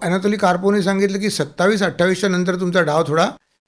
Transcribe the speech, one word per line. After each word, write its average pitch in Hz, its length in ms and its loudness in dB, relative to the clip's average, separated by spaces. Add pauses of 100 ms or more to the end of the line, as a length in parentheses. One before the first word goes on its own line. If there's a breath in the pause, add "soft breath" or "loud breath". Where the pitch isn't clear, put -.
अनातोली 196 360 0
कार्पोने 196 440 2
सांगितलं 196 380 0
की 202 100 -2
सत्तावीस, 190 540 0
अठ्ठावीसच्या 185 460 0
नंतर 180 260 0
तुमचा 180 260 0
डाव 156 260 2
थोडा 165 220 0 (380)